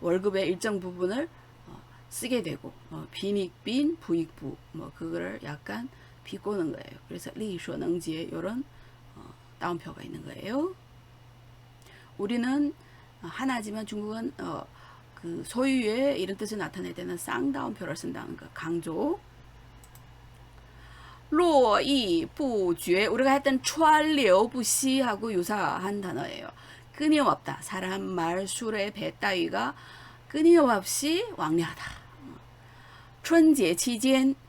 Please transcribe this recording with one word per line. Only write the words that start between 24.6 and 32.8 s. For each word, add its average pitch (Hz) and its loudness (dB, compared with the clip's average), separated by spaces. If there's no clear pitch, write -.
유사한 190 -2
단어예요. - -6
끊임없다. 285 2
사람, 190 -6
말, 185 -2
술의 208 -4
배 165 -6
따위가 202 -2
끊임없이 311 6
왕래하다. 160 0